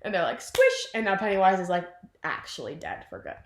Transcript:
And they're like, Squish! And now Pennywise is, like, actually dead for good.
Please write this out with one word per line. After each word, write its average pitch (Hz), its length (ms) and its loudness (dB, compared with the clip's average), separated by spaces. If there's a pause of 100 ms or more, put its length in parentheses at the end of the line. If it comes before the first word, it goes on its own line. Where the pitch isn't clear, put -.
And 208 120 -8
they're 180 100 0
like, 190 180 -4
Squish! - 520 2
And 220 120 -2
now 196 100 2
Pennywise 190 440 4
is, 175 100 -4
like, 175 180 0 (360)
actually 147 520 -8
dead - 340 -10
for 92 100 -12
good. 76 160 -12 (100)